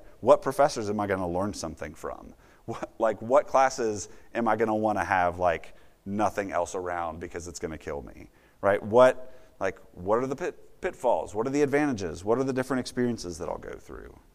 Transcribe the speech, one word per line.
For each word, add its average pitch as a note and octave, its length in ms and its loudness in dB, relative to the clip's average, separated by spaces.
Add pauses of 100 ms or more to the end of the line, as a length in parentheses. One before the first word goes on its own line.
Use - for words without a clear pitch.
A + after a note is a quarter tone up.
(200)
What C#3+ 220 6
professors C3+ 480 2
am G#2 80 -2
I G#2 80 0
gonna F#2+ 220 0
learn F#2 260 -2
something D#2+ 400 -10
from? - 400 -12 (300)
What, - 340 -10
like, A2 240 0
what B2+ 240 4
classes B2+ 600 2 (260)
am A2+ 140 0
I A2 80 4
gonna A2 180 2
wanna G#2+ 300 0
have, F2+ 340 2
like, E2+ 380 0 (280)
nothing G2+ 460 -2
else E2+ 240 -2
around F2 460 -6
because F2 260 -10
it's E2+ 140 -14
gonna D#2+ 180 -8
kill D2 240 -8
me, - 260 -18 (320)
right? G2 220 2
What, A#2+ 500 6 (280)
like, G2 180 -2 (140)
what F#2+ 260 0
are B2+ 80 -2
the C3+ 80 -6
pit-, - 460 -10
pitfalls? G2+ 520 -2
What A2 140 -4
are C3+ 40 -2
the C#3+ 120 2
advantages? A#2+ 640 0
What A2+ 140 2
are C3+ 60 0
the C3+ 80 -2
different B2+ 280 -2
experiences A#2 580 -4
that E2+ 100 -6
I'll E2+ 80 -6
go - 220 -12
through? - 400 -16 (160)